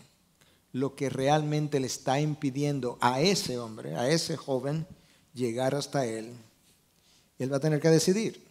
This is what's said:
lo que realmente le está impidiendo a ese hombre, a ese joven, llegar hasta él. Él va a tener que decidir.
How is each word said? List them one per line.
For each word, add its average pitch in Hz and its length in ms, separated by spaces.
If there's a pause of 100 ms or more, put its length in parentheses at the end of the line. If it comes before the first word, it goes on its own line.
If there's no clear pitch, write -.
(720)
lo 135 240
que 135 160
realmente 147 680
le 127 80
está 135 320
impidiendo 143 800
a 127 200
ese 156 380
hombre, 117 380
a 123 120
ese 165 280
joven, 139 500 (480)
llegar 123 400
hasta 139 320
él. 113 260 (1080)
Él 131 120
va 139 40
a 135 40
tener 151 200
que 160 80
decidir. 170 640